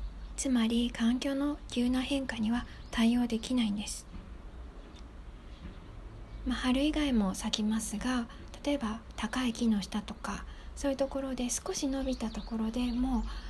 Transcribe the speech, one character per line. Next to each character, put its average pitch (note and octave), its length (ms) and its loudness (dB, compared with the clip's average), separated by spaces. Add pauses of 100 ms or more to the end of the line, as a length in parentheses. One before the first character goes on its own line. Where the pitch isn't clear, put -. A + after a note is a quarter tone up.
(360)
つ C#4 140 0
ま A#3 160 6
り A#3 240 4
環 A#3 280 4
境 C#4 160 0
の C#4+ 220 2 (140)
急 A#3+ 180 2
な B3+ 140 2
変 C4+ 240 0
化 A#3+ 100 -2
に A3 140 2
は A#3+ 160 0 (240)
対 A#3 260 6
応 B3 100 4
で A3+ 120 0
き B3+ 160 -2
な B3 80 6
い G#3+ 80 4
ん G3+ 60 2
で G#3 100 -4
す。 - 200 -8 (2500)
ま B3+ 60 0
あ、 A3+ 60 -2
春 B3+ 240 4
以 D4+ 100 4
外 D4 220 2
も G3 200 4
咲 A3 280 0
き - 0 -
ま A3 180 4
す A3 160 -2
が、 B3 300 0 (360)
例 C#4+ 100 2
え C#4+ 60 4
ば A3 220 -2 (160)
高 B3+ 300 0
い A3+ 80 2
木 A#3+ 120 2
の G#3+ 140 6
下 G#3 220 -2
と - 100 -8
か、 G3 320 -6 (320)
そ C#4 120 0
う - 20 4
い C4+ 40 2
う C4 40 -10
と C4+ 80 4
こ C4+ 160 -2
ろ C4+ 120 -2
で B3 140 0
少 - 240 -2
し D#4 140 0
伸 C4+ 180 2
び B3+ 140 0
た A3+ 100 -2
と G#3+ 140 -6
こ A3+ 160 -4
ろ A3 120 2
で B3 220 0
も B3 320 2 (260)